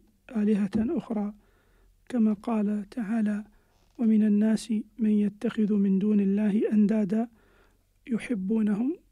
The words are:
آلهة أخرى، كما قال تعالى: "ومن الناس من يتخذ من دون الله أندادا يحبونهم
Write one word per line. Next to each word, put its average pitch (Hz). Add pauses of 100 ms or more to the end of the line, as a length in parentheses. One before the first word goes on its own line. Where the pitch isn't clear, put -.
(300)
آلهة 208
أخرى، 220 (720)
كما 220
قال 208
تعالى: 214 (540)
"ومن 220
الناس 214 (240)
من 214
يتخذ 208
من 196
دون 208
الله 208
أندادا 214 (800)
يحبونهم 220 (160)